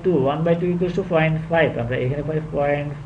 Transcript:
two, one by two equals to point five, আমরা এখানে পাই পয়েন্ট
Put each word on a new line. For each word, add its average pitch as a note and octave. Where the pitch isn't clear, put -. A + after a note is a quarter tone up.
two, F3+
one D#3
by E3+
two F3+
equals F3
to G3
point D#3+
five, E3
আমরা A#2
এখানে C#3+
পাই D#3
পয়েন্ট D3